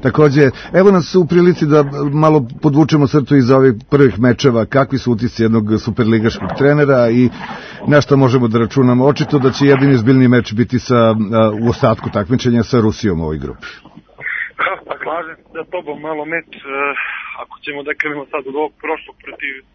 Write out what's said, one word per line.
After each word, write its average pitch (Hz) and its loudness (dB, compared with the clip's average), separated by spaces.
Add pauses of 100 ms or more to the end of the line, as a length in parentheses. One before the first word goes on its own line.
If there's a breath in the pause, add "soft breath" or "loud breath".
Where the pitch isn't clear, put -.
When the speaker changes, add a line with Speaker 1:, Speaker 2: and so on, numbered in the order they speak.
Speaker 1:
Takođe, 143 2 (240 loud breath)
evo 190 4
nas 185 0
u 185 4
prilici 175 2
da 147 4 (300)
malo 151 2 (160)
podvučemo 147 2
crtu 143 0
iz 127 4
ovih 135 4 (160)
prvih 135 4
mečeva. 120 2
Kakvi 135 -2
su 123 -2
utisci 113 -2
jednog 113 2 (160)
superligaškog 110 -2
trenera 139 2
i 123 2 (580 loud breath)
na 143 4
šta 143 0
možemo 127 2
da 113 0
računamo? 123 2
Očito 147 0
da 127 2
će 143 -2
jedini 139 4
ozbiljniji 127 4
meč 120 2
biti 117 -2
sa, - -2
a, 113 4 (460)
u 117 0
ostatku 117 -2
takmičenja 117 0
sa 123 0
Rusijom 101 -2
u - -4
ovoj 78 -6
grupi. - -12 (920 loud breath)
Speaker 2:
Ha, 196 -4 (140)
pa 143 -8 (100)
slažem 160 -8
se - -20 (100)
sa 160 -10
tobom, 147 -10
malo 151 -8
meč, 165 -8
e, 139 -8 (140)
ako - -18
ćemo 143 -12
da 147 -8
krenemo 147 -8
sad 151 -8
od 135 -12
ovog 147 -6 (100)
prošlog 156 -10 (100)
protiv 139 -14 (220)